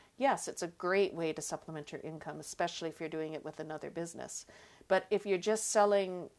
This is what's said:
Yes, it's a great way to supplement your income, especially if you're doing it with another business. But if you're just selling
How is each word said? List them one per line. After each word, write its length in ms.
Yes, 320
it's 140
a 40
great 460
way 180
to 100
supplement 520
your 80
income, 400
especially 480
if 100
you're 80
doing 240
it 140
with 160
another 280
business. 560
But 200
if 160
you're 120
just 340
selling 680